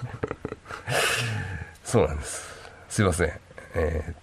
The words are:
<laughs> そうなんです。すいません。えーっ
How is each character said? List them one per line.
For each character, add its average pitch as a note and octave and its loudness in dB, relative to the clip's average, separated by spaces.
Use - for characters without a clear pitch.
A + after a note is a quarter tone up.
<laughs> - -2
そ G#2+ 6
う D2+ 4
な D2+ -2
ん D#2 -2
で D2 -4
す。 - -8
す - 2
い G2+ 8
ま F2 6
せ E2 4
ん。 D2 2
え D#2+ 2
ー D#2 -4
っ - -20